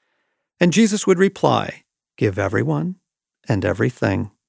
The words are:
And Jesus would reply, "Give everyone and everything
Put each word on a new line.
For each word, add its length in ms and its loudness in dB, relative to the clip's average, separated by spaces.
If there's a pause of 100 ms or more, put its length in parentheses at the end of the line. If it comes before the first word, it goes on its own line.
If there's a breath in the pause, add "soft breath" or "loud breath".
(600)
And 120 4
Jesus 360 2
would 120 2
reply, 640 0 (320)
"Give 240 -2
everyone 580 -4 (520)
and 160 0
everything 680 -2 (180)